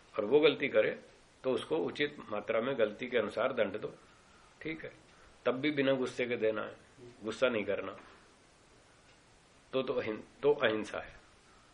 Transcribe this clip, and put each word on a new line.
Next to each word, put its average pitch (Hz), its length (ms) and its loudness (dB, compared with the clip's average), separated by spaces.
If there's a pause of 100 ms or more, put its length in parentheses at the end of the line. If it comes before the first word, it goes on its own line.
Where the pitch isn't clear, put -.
(180)
और 104 80 0
वो 131 140 6
गलती 147 280 4
करे 120 320 2 (440)
तो 131 80 0
उसको 139 260 -2
उचित 147 400 -2 (120)
मात्रा 110 320 0
में 127 160 -2
गलती 110 300 0
के 120 100 0
अनुसार 110 360 0
दंड 107 260 0
दो, - 140 -8 (680)
ठीक 156 220 -8
है। - 80 -12 (540)
तब 120 60 4
भी 135 200 0
बिना 135 220 4
गुस्से 127 320 0
के 117 120 0
देना 107 240 2
है, 107 140 -8 (480)
गुस्सा 110 260 0
नहीं 110 160 0
करना। 95 320 -4 (1800)
तो, 131 100 0
तो 135 100 -4
अहिं-, 110 500 -6
तो 143 100 6
अहिंसा 110 460 0
है। - 160 -12 (580)